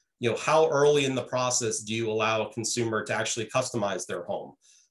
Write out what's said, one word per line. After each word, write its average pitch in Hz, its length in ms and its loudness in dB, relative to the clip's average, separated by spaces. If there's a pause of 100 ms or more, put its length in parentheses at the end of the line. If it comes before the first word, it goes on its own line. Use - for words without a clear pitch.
(200)
You 120 120 0
know, 104 60 -2
how 160 320 4
early 143 360 4
in 131 80 0
the 123 100 -2
process 123 580 -2
do 107 120 -6
you 113 160 -2
allow 110 320 0
a 104 120 -6
consumer 110 500 -2
to 123 100 -4
actually 110 340 -2
customize 101 600 -2
their 90 160 -6
home? - 300 -8 (380)